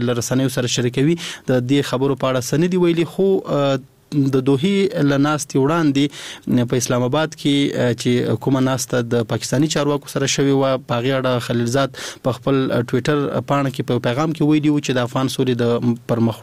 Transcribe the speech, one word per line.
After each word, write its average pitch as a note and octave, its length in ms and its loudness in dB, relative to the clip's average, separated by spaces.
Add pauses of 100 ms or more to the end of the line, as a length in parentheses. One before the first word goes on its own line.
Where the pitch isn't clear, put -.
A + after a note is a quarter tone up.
له B2 60 2
رسنیو B2+ 360 0
سره B2 180 -2 (100)
شریکوي، C#3 420 0 (300)
د B2+ 180 2
دې C#3+ 140 2 (100)
خبرو C3+ 240 0
په C3 160 -2
اړه B2+ 180 0
څه - 40 -6
نه D#3+ 140 2
دي F#3 100 0
ویلي، E3+ 260 2
خو، F#3+ 260 0 (160)
اه، C#3 320 0 (380)
د C3+ 320 2
دوحې F3+ 560 2
له C#3 140 2
ناستې D3 420 0
وړاندې C#3 1120 0
په C3+ 60 2
اسلام B2 260 0
آباد D3+ 320 0
کې، C#3+ 200 0 (200)
اه، B2 180 2
چې A#2+ 500 0
کومه C3+ 160 2
ناسته C3 420 0
د A#2 300 0
پاکستاني D3 360 0
چارواکو D3 400 -2
سره C3+ 180 -2
شوې C#3 340 2
وه، C3+ 180 2
په B2+ 220 -4
هغې B2+ 200 0
اړه B2+ 280 0
خلیلزاد C3 500 0 (260)
په C3 80 0
خپل C#3 240 0 (360)
ټویټر C3 260 0 (300)
پاڼه C#3+ 220 0
کې C3+ 200 -6
په B2 100 0
پیغام B2+ 320 0
کې D3 100 -4
ویلي D3+ 280 2
وو D3 100 2
چې D3 120 -2
د B2+ 60 0
افغان B2+ 300 0
سولې B2+ 360 0
د A#2 340 2 (100)
پرمخ A2+ 360 0